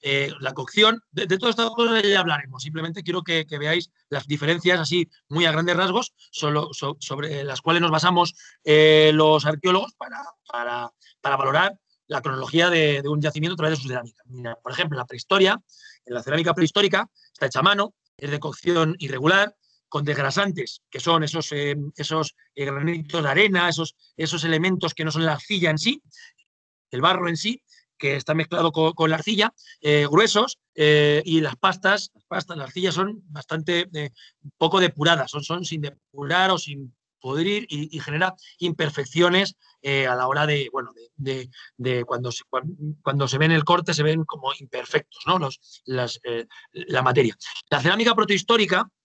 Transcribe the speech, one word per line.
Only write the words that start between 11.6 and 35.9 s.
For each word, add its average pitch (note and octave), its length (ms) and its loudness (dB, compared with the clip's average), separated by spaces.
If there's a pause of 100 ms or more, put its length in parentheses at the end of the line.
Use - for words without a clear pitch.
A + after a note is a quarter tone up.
la C#3 160 -6
cronología C#3 480 0
de, D3+ 320 2
de C#3+ 80 -4
un D3+ 100 0
yacimiento D3+ 360 -2
a - 20 -12
través D#3 220 0
de - 20 -8
su C3+ 60 -10
cerámica. B2 400 -8
Mira, B2+ 340 -12
por B2+ 100 -12
ejemplo, D3 240 -4
la B2 120 -6
prehistoria, F#3+ 520 2 (460)
en B2 80 -12
la A#2+ 80 -6
cerámica D#3+ 320 0
prehistórica F#3+ 560 2 (240)
está C#3 140 -4
hecha B2+ 140 -2
a - 20 0
mano, G3+ 320 2 (200)
es C#3+ 140 -10
de D3 100 -4
cocción D#3+ 600 0
irregular, D#3+ 560 0 (340)
con D3 140 -4
desgrasantes, D3 880 -4
que C3 80 -12
son E3 240 2
esos, D3+ 280 -4
eh, C#3+ 240 -2 (200)
esos, D#3 400 -4 (180)
eh, C#3 120 -6
granitos D3+ 580 -4
de C#3+ 60 0
arena, F3 400 4
esos, D#3+ 260 -4 (220)
esos D#3+ 260 -4
elementos E3+ 500 0
que E3 100 -8
no D#3+ 60 -2
son D#3+ 160 0
la D#3 80 2
arcilla E3+ 380 0
en D#3 80 0
sí, A#3+ 240 -2 (880)
el B2+ 100 -4
barro F3+ 260 2
en E3+ 100 -2
sí, A3+ 260 -6 (340)
que C#3 200 -2
está D#3 160 -4
mezclado D#3+ 400 0
co-, D#3+ 200 2
con D#3+ 160 0
la D#3+ 60 2
arcilla, G#3 380 -2 (260)
eh, D3 320 4
gruesos, G#3+ 480 2 (160)
eh, D3+ 480 4
y D#3+ 160 2
las C#3 160 -2
pastas, F#3+ 580 0
las - 120 -20
pastas, E3+ 320 -8
la C#3 80 -10
arcilla F3+ 260 -2
son G3 360 -2
bastante, D#3+ 680 -4
eh, D3 180 -8 (460)
poco F3+ 240 4
depuradas, E3 500 2
son, D3 140 -10
son F3 180 -6
sin D#3+ 160 -8
depurar D3 720 -2